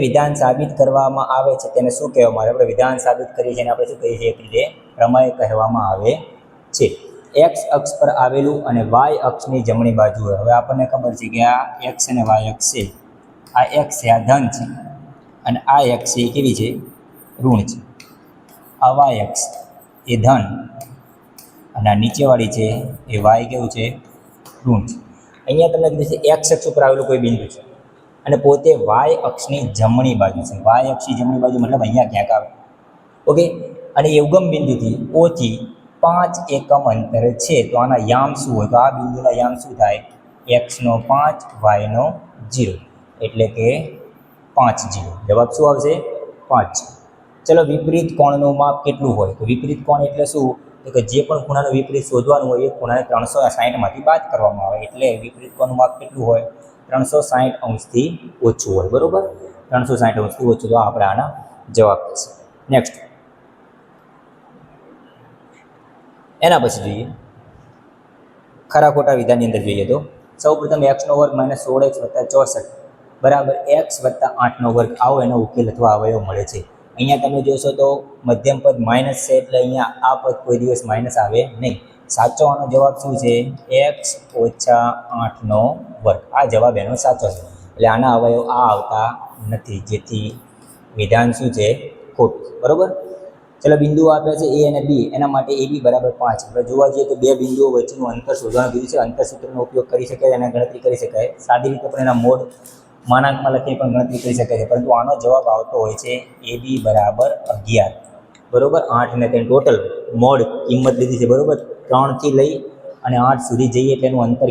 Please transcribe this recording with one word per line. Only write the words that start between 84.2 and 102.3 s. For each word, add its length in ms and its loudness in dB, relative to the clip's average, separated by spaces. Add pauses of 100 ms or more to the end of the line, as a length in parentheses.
ઓછા 440 2 (340)
આઠનો 400 -2 (440)
વર્ગ. 160 2 (180)
આ 140 4
જવાબ 300 2
એનો 220 -6
સાચો 300 0
છે. 80 -16 (320)
એટલે 180 4
આના 260 2
અવયવ 240 2 (140)
આ 140 4
આવતા 380 -2 (420)
નથી, 300 -8 (100)
જેથી 380 -6 (720)
વિધાન 380 2
શું 220 -4
છે? 100 2 (480)
ખોટું 300 2
છે, 60 -18 (100)
બરોબર? 280 2 (720)
ચલો, 200 6
બિંદુઓ 300 4
આપ્યા 280 0
છે 60 0 (120)
એ 100 2
અને 200 -2
બી, 160 2 (120)
એના 180 0
માટે 180 -2 (100)
એ 80 0
બી 160 -4
બરાબર 340 2
પાંચ. 220 -2
આપણે 260 -4
જોવા 260 4
જઈએ 160 0
તો 120 -2
બે 80 4 (100)
બિંદુઓ 340 2
વચ્ચેનું 400 -2
અંતર 260 -6
શોધવાનું 340 0
કીધું 180 -6
છે. 140 0
અંતર 240 -4
સૂત્રનો 360 -12
ઉપયોગ 240 -2
કરી 200 -2
શકાય, 280 2
એના 160 -2
ગણતરી 300 -4
કરી 180 0
શકાય. 260 -2 (180)
સાદી 260 2
રીતે 200 -8
પણ 140 -4
એના 200 2
મોડ 140 4 (720)